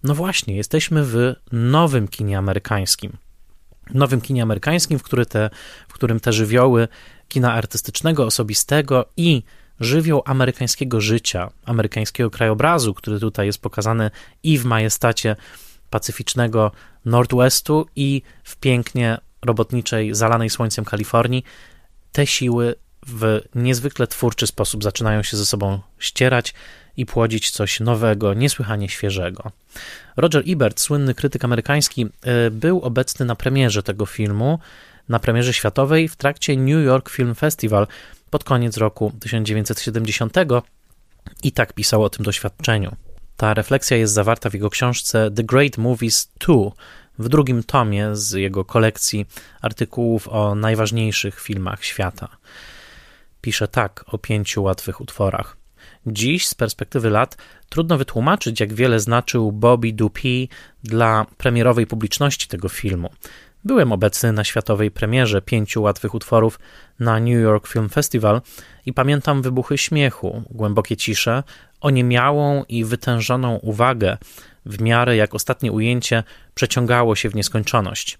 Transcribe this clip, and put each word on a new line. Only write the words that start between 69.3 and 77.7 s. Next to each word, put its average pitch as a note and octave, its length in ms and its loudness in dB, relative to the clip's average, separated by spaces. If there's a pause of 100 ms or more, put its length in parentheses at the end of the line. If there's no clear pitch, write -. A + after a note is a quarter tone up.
wybuchy B2+ 360 -2
śmiechu, C3+ 720 -2
głębokie G#2+ 480 -2
cisze, A#2 460 -2 (380)
oniemiałą C#3 880 2
i A#2 160 -2
wytężoną A#2+ 720 0
uwagę, A2 640 0 (480)
w G#2 160 -8
miarę A#2 340 4
jak G#2+ 200 2
ostatnie A#2+ 360 -4
ujęcie A2+ 520 0 (300)
przeciągało A#2+ 600 2
się A2 140 -2
w G#2 60 -6
nieskończoność. G#2+ 840 -2